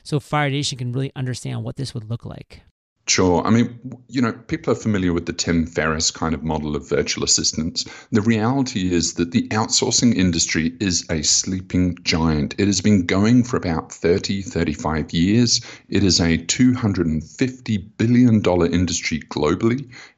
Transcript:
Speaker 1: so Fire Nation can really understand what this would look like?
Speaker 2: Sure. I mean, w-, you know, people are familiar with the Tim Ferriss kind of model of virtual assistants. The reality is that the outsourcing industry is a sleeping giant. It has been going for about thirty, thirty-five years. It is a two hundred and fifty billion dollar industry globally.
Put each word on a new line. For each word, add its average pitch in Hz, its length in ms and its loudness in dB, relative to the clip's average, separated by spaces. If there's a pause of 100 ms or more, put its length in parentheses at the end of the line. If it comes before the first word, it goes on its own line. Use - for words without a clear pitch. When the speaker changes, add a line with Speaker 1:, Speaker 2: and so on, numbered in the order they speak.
Speaker 1:
so 147 180 -2
Fire 147 300 -2
Nation 139 260 -2
can 123 160 -6
really 135 240 -4
understand 127 480 -6
what 123 120 -10
this 131 180 -8
would 110 160 -10
look 120 160 -8
like? - 360 -18 (440)
Speaker 2:
Sure. 90 380 4
I - 60 2
mean, 113 160 4 (160)
w-, - 260 -16
you 127 140 -2
know, 113 100 2
people - 400 -4
are 113 40 -2
familiar 92 360 0
with 85 140 -2
the 85 60 -4
Tim 82 340 0
Ferriss 80 460 -2
kind 80 200 -4
of 76 120 -4
model 76 320 -2
of 65 120 -8
virtual 73 360 -2
assistants. - 600 -2 (280)
The 113 80 2
reality 110 760 0
is 85 200 0
that 85 180 -2
the 107 160 0
outsourcing - 680 0
industry 82 640 0
is 92 320 -2
a 80 120 -2
sleeping 90 840 0
giant. 80 520 0
It 101 100 2
has 101 140 0
been 101 260 4
going 104 360 4
for 117 140 -2
about 82 340 -4
thirty, 98 520 0
thirty-five 78 720 -4
years. 107 480 2 (280)
It 98 160 2
is 85 160 4
a 82 160 2
two 127 380 2
hundred 92 340 0
and 78 160 -2
fifty - 540 -4
billion 117 640 4
dollar 90 240 4
industry 82 640 0
globally. 113 600 0 (280)